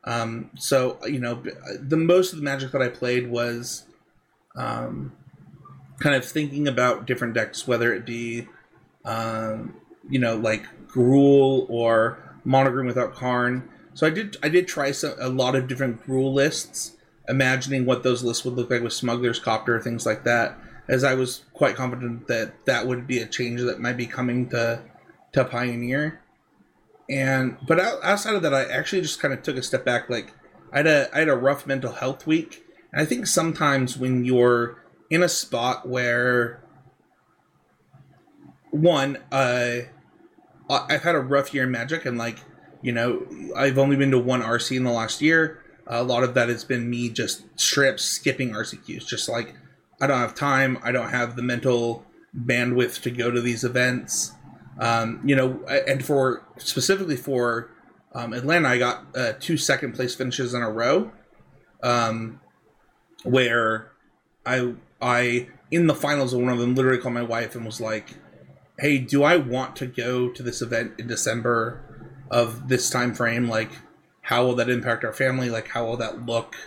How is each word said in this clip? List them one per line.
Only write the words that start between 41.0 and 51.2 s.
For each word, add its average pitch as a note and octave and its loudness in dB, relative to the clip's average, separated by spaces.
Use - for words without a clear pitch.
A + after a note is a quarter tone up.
had E3+ 2
a D3 4
rough C#3 0
year C3+ 0
in B2+ 0
Magic, C3+ -4
and, A#2+ -2
like, A#2 -6
you B2+ -2
know, A#2 0
I've C3+ 2
only C#3 6
been C3+ 4
to B2+ 6
one B2 2
R A#2 0
C - -2
in B2+ 0
the B2 2
last A2+ -2
year. D#3+ 2
A A#2+ 0
lot B2 2
of A#2+ 0
that A#2+ 4
has A#2 -2
been A#2+ -2
me A#2+ -2
just A2+ -4
straight C#3 4
up - -4
skipping B2+ -2
R A2+ -4
C - -10
Qs. - -14
Just, - -6
like, A#2 -6
I C#3 2
don't C3+ 2
have A#2 0
time. C3+ 0
I A#2+ -2
don't B2 -2
have A#2+ -2